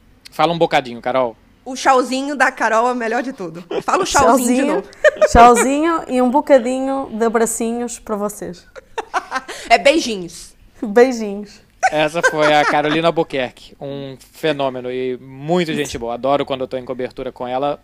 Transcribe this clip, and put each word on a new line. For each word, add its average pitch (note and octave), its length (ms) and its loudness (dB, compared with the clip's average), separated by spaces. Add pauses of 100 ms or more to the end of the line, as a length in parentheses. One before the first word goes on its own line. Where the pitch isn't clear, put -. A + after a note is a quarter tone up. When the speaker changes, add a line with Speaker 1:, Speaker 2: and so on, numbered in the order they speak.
(320)
Speaker 1:
Fala D#3+ 240 2
um E3 40 -4
bocadinho, C3+ 440 0
Carol. B2 340 0 (300)
Speaker 2:
O C4 80 -10
tchauzinho C4 600 0
da C4 160 2
Carol A#3 380 0
é B3 40 0
o B3 40 -6
melhor A#3 260 -4
de C4 120 -8
tudo. F3 280 -12 (200)
Fala D4 220 0
o - 20 -4
tchauzinho C4 300 4 (100)
de B3+ 60 2
Speaker 3:
Tchauzinho, B3 240 0
Speaker 2:
novo. G3 120 -6 (160)
Speaker 3:
<laughs> - 240 4
tchauzinho C4 800 6
e B3+ 140 0
um B3 80 2
bocadinho C4+ 840 2
de A3 120 -2
abracinhos A3+ 720 -2
para - 180 -8
vocês. G3+ 500 -8 (1000)
Speaker 2:
É A#3 100 6
beijinhos. A#3 760 -2 (280)
Speaker 3:
Beijinhos. G#3+ 800 0 (300)
Speaker 1:
Essa D#3 320 -2
foi D3+ 300 2
a D3 120 6
Carolina D3+ 440 0
Albuquerque, D3+ 720 -4
um C#3 340 -12 (180)
fenômeno C3+ 600 -4
e B2+ 260 -6
muito D3+ 540 -4
gente D3 240 -6
boa. A#2 180 -8
Adoro C3+ 300 0
quando C3 160 -6
eu B2+ 80 -6
tô C3 80 -8
em B2+ 80 -10
cobertura B2 480 -10
com B2 160 -10
ela, C#3 360 -4